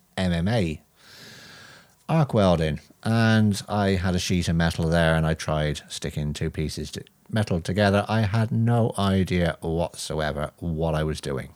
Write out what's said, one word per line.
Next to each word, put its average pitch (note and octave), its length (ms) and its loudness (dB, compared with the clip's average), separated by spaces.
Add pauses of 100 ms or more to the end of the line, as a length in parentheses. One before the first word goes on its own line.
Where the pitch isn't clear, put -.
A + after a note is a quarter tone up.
(160)
M F#2 160 0
M E3+ 160 0
A, F2+ 320 -2 (1300)
arc D#3 260 2
welding. E2 460 4 (220)
And A2 680 4
I G2+ 220 2
had F#2 240 0
a F2+ 60 0
sheet F2+ 280 0
of F2 60 0
metal E2 340 0
there, E2 280 4
and D#2+ 100 2
I D#2+ 80 0
tried D2+ 540 -2
sticking D2 440 -6
two D#2 180 -6
pieces D2+ 460 -8
of - 80 -12 (240)
metal G#2 320 -2
together. G2+ 480 2
I A2 120 0
had G#2+ 320 0
no A#2 440 2
idea F#2 640 0
whatsoever D2+ 1000 -4
what D#2+ 360 -2
I D#2 80 0
was D#2 180 -4
doing, C#2 360 -6